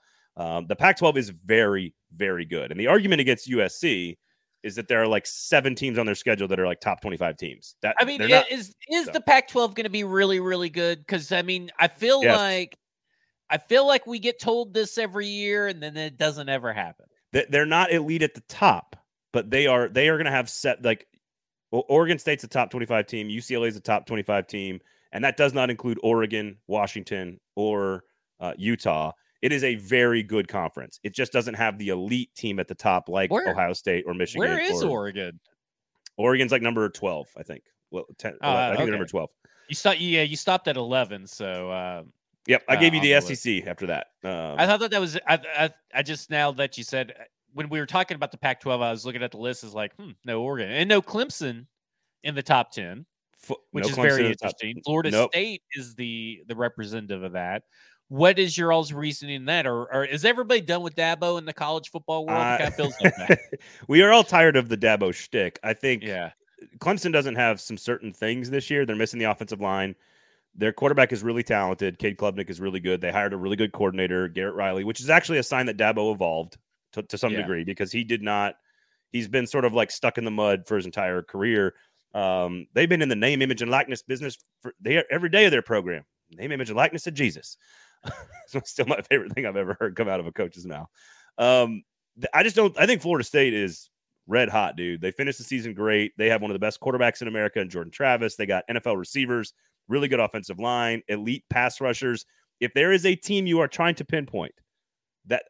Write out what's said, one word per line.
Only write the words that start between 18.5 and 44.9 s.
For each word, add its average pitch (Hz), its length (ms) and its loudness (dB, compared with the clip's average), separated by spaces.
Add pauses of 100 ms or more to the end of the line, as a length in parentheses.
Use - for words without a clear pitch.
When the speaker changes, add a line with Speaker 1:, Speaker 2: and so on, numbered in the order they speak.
Speaker 1:
but 110 180 -2
they 135 160 2
are, 123 220 4
they 135 220 4
are 156 80 4
gonna 151 120 -2
have 127 200 0
set, - 340 -2
like, 113 240 0 (640)
O-, 113 160 0
Oregon 165 320 4
State's 151 240 -2
a 113 60 -14
top 123 200 0
twenty-five 117 380 0
team. 107 220 -8
U 110 100 -6
C 123 160 -6
L 117 80 0
A 117 40 2
is 107 100 -4
a 95 40 -16
top 107 240 0
twenty-five 101 400 -2
team. 98 360 -8 (320)
And 110 100 -4
that 135 140 0
does 143 160 4
not 127 160 0
include 117 340 -4
Oregon, 110 540 0 (100)
Washington, 95 720 -6 (160)
or, 101 480 -2 (380)
uh, 87 160 -6
Utah. 87 560 -2 (280)
It 127 100 2
is 135 120 0
a 123 120 0
very 117 460 4
good 104 260 -2
conference. - 560 -8
It 104 100 -8
just 127 180 -4
doesn't 120 220 0
have 107 240 0
the 101 120 -4
elite 107 460 -2
team 98 240 -4
at 87 80 -4
the 90 80 -12
top 90 320 0
like 95 240 0
Speaker 2:
Where, 240 180 0
Speaker 1:
Ohio 90 240 0
State 90 320 -2
or 87 80 -6
Michigan 90 280 -4
Speaker 2:
where 262 180 0
is 359 240 -2
Speaker 1:
or 180 60 0
Speaker 2:
Oregon? 101 500 -6 (800)
Speaker 1:
Oregon's, 127 340 4
like, 127 100 2
number 113 280 0
twelve, 85 480 -6
I 80 60 -14
think. 78 200 -16 (280)
Well, 90 140 -10 (120)
ten, 95 240 -10
Speaker 2:
Oh, 143 100 0
Speaker 1:
I 123 160 2
think 120 80 -2
Speaker 2:
okay. 127 80 0
Speaker 1:
they're 113 80 0
number 98 140 -4
twelve. 82 240 -6 (400)
Speaker 2:
You 151 60 -8
sto-, 196 160 2
yeah, 165 320 2
you 147 120 -2
stopped 185 320 0
at 143 80 0
eleven, 117 500 -2
so, 92 460 -8
uh, 90 320 -6 (440)
Speaker 1:
Yep, 123 200 4
I 135 80 4
Speaker 2:
uh, - 40 4
Speaker 1:
gave 165 140 6
you 156 60 0
Speaker 2:
on 147 40 2
Speaker 1:
the 143 80 4
Speaker 2:
the 143 40 6
list. 139 120 2
Speaker 1:
S - 40 -6 (140)
E 101 160 0
C - 60 -10
after 90 200 -8
that. 80 200 -4 (160)
Um, 82 360 -6
Speaker 2:
I 170 60 4
thought 208 260 2